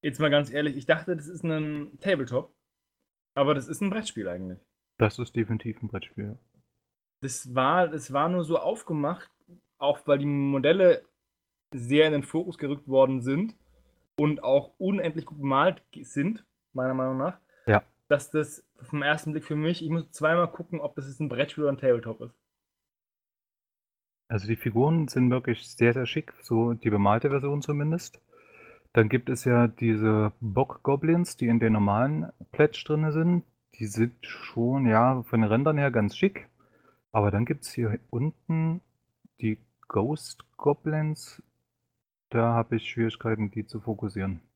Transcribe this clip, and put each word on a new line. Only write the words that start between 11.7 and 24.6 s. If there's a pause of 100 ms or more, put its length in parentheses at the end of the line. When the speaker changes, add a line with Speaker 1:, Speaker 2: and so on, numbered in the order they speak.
Speaker 1:
sehr
in
den
Fokus
gerückt
worden
sind (640)
und
auch
unendlich
gut
bemalt
g-,
sind, (300)
meiner
Meinung
nach, (280)
Speaker 2:
Ja. (240)
Speaker 1:
dass
das (160)
vom
ersten
Blick
für
mich,
ich
muss
zweimal
gucken,
ob
das
jetzt
ein
Brettspiel
oder
ein
Tabletop
ist. (2000)
Speaker 2:
Also
die
Figuren